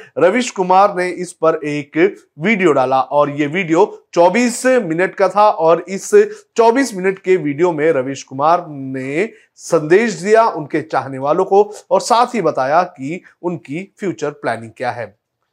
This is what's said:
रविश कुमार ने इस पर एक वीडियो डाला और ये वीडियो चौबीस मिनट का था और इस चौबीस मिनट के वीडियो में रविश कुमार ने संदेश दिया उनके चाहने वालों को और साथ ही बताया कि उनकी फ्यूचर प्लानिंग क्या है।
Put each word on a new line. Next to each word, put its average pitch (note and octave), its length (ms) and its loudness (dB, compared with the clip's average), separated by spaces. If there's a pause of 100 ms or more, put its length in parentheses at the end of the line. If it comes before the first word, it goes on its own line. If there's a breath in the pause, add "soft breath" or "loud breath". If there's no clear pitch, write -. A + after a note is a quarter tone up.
(180 loud breath)
रविश G#3 340 2
कुमार F#3+ 440 2
ने F3+ 140 -2
इस E3+ 240 -10
पर D#3+ 320 0
एक D3+ 520 -2 (220 loud breath)
वीडियो F#3 320 0
डाला C3 300 2
और C#3+ 280 0
ये C#3+ 180 -4
वीडियो E3+ 680 -2
चौबीस A3+ 520 2
मिनट F#3 500 0
का F#3+ 140 0
था G#3 200 2
और E3 400 2
इस F#3+ 200 -8 (480 loud breath)
चौबीस A#3 380 2
मिनट F#3+ 240 -4
के F#3 180 0
वीडियो D3+ 340 0
में D#3 200 0
रविश C3+ 320 -4
कुमार D#3+ 440 0
ने C3+ 600 -6 (260 soft breath)
संदेश F3 580 2
दिया G#3 340 2
उनके D#3 340 -6
चाहने C3+ 360 -6
वालों D#3 280 0
को G3 160 4 (300 loud breath)
और F#3+ 100 2
साथ A#3+ 340 0
ही G#3+ 60 -2
बताया C#3+ 420 0
कि D#3+ 380 -10 (200 soft breath)
उनकी F3 580 -10
फ्यूचर D3+ 320 -6
प्लानिंग A#2 460 -8
क्या B2 140 -6
है। G#2+ 260 -12 (360)